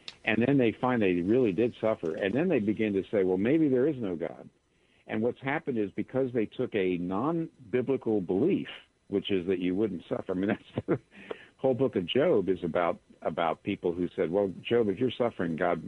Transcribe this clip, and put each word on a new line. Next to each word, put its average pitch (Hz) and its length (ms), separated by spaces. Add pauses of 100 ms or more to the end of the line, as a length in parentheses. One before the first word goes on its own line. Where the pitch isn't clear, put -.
(240)
And 110 220
then 143 100
they 117 240
find 123 220
they 92 140
really 104 360
did 113 300
suffer. 104 320
And 98 180
then 156 160
they 151 120
begin 107 340
to 95 160
say, 101 140
"Well, 92 120
maybe 143 320
there 127 200
is 147 100
no 98 180
God." 71 320 (580)
And 110 140
what's 120 220
happened 139 340
is 101 200
because 127 360
they 110 140
took - 280
a 92 220
non-biblical 120 1300
belief, 98 460 (400)
which 98 220
is 92 180
that 95 100
you 90 160
wouldn't 98 340
suffer. 120 240
I - 20
mean, 95 140
<laughs> - 280
that's - 100
the 156 120 (600)
whole 131 160
book 123 220
of 90 100
Job 123 420
is 92 160
about, 87 340 (220)
about 82 440
people 95 280
who 87 240
said, 82 140
"Well, 98 200 (160)
Job, 117 220
if 92 100
you're 123 200
suffering, 92 380
God, 85 320